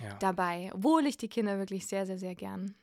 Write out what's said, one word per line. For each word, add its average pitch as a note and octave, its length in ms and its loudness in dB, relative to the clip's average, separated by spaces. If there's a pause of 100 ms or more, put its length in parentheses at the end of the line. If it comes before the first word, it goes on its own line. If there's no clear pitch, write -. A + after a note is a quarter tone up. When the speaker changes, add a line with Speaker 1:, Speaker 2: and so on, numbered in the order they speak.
Speaker 1:
Ja. - 140 -8
Speaker 2:
dabei. F3+ 580 0
Obwohl D4 320 6
ich C#4+ 120 2
die A3+ 120 -6
Kinder G#3 300 0
wirklich F#3+ 280 -4
sehr, G3 200 0
sehr, F#3+ 100 -4
sehr F#3 180 -6
gern G3 480 -6